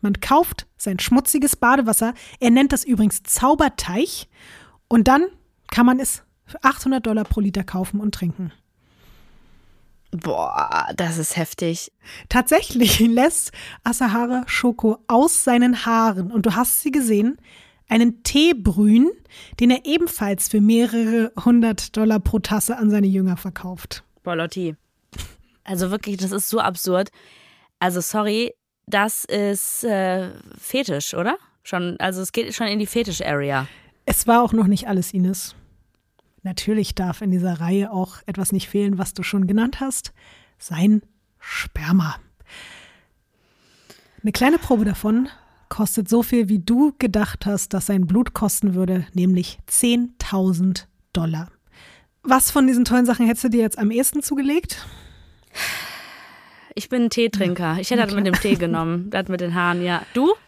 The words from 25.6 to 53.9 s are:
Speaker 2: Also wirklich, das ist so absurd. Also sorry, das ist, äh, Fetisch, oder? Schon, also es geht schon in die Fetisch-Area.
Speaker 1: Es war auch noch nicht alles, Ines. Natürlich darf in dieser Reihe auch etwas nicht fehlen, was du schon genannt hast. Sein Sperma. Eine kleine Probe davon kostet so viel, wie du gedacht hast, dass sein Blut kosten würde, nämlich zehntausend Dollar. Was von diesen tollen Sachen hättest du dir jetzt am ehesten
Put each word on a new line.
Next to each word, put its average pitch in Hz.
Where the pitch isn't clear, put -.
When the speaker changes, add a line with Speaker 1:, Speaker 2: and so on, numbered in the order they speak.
Speaker 2:
Also 185
wirklich, 208
das 190
ist 202
so 220
absurd. 185
Also 180
sorry, 214
das 208
ist, 202
äh, 190
Fetisch, 190
oder? 214
Schon, 175
also 185
es 185
geht 233
schon 226
in 208
die 208
Fetisch-Area. 143
Speaker 1:
Es -
war 233
auch 233
noch 220
nicht 208
alles, 190
Ines. 185
Natürlich 202
darf 180
in 202
dieser 180
Reihe 196
auch 185
etwas 190
nicht 190
fehlen, 202
was -
du 185
schon 190
genannt 226
hast. -
Sein 202
Sperma. 156
Eine 214
kleine 294
Probe 220
davon 214
kostet 214
so 226
viel, 233
wie 202
du 247
gedacht 208
hast, 202
dass 190
sein 190
Blut 202
kosten 202
würde, 185
nämlich 180
zehntausend 190
Dollar. 165
Was 254
von 269
diesen 247
tollen 247
Sachen 240
hättest 233
du 254
dir 233
jetzt 220
am 208
ehesten 262